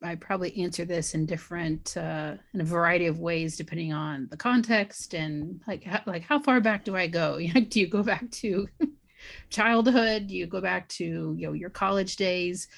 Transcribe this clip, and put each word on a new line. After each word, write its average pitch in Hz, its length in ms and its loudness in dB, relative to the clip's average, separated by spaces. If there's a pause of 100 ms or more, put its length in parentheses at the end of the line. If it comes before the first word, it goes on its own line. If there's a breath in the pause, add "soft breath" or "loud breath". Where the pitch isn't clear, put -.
I, 170 80 -6
I 170 40 -6
probably 185 460 -4
answer 175 220 -2
this 170 300 -4
in 156 120 0
different, 160 720 -6
uh, 160 380 -4 (200)
in 190 60 -4
a 165 60 0
variety 170 400 4
of 165 140 0
ways, 165 360 -2
depending 165 380 -6
on 151 360 -4
the 151 60 -16
context 226 800 0
and, 156 540 -4
like, 196 180 -8
ho-, 196 200 -2
like, 175 180 -6
how 294 160 2
far 262 200 6
back 208 240 2
do 190 140 -4
I 180 100 2
go? 160 300 0
<laughs> - 20 -4
You 170 140 0
know, 254 80 8
do 214 180 2
you 185 80 6
go 202 160 2
back 233 280 -2
to 202 360 -2 (140)
<laughs> - 680 -6
childhood? 226 800 4
Do 190 80 -8
you 175 120 -4
go 185 120 -4
back 180 300 -2
to, 165 480 -4
you 165 100 -6
know, 151 60 -4
your 170 160 -6
college 196 480 0
days? 180 500 0 (100)